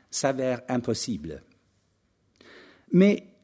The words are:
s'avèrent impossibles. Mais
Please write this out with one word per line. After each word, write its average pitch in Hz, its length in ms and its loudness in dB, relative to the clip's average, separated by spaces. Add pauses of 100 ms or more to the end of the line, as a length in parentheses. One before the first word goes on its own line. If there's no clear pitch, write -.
(100)
s'avèrent 131 580 -2
impossibles. 110 760 -6 (1500)
Mais 196 340 4 (180)